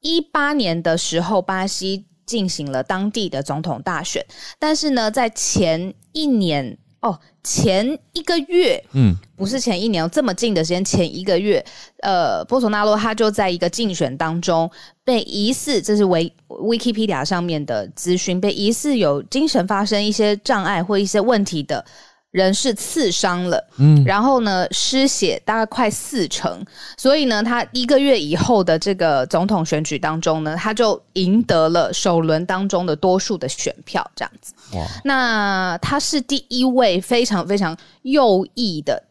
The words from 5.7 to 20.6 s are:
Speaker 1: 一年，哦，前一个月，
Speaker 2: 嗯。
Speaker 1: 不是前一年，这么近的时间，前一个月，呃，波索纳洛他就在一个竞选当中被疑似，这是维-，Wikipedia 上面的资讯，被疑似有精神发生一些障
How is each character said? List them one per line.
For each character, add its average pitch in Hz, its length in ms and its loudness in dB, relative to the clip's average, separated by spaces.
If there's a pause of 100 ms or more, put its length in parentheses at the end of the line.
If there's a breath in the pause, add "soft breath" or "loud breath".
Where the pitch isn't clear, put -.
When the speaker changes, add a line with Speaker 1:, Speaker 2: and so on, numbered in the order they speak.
Speaker 1:
一 311 160 -4
年， 156 500 0 (220)
哦， 202 180 -2 (240 soft breath)
前 220 560 0 (140)
一 339 100 -8
个 339 160 0
月， 339 540 2
Speaker 2:
嗯。 113 240 4 (220)
Speaker 1:
不 196 80 -4
是 240 160 -2
前 196 200 0
一 214 60 0
年， 175 220 0
这 302 120 0
么 226 120 0
近 220 200 -2
的 165 80 2
时 160 60 0
间， 175 160 0
前 185 340 0
一 180 60 -10
个 190 160 2
月， 202 260 0 (360 loud breath)
呃， 151 420 0
波 254 160 0
索 240 100 2
纳 208 140 0
洛 214 140 2
他 220 180 -2
就 214 160 2
在 208 180 0
一 180 80 -2
个 175 120 0
竞 208 260 -2
选 135 220 -2
当 165 240 -2
中 170 280 2 (360 loud breath)
被 247 160 2
疑 208 320 -2
似， 262 280 -2
这 214 140 0
是 208 80 4
维 175 260 2 (200)
-，Wikipedia 220 720 -2
上 175 180 -2
面 160 240 -2
的 107 300 -4
资 180 220 0
讯， 185 240 -2
被 202 100 0
疑 202 220 0
似 285 240 -2
有 143 260 2
精 285 240 0
神 247 180 2
发 202 200 0
生 208 180 0
一 208 80 0
些 208 240 2
障 208 300 -2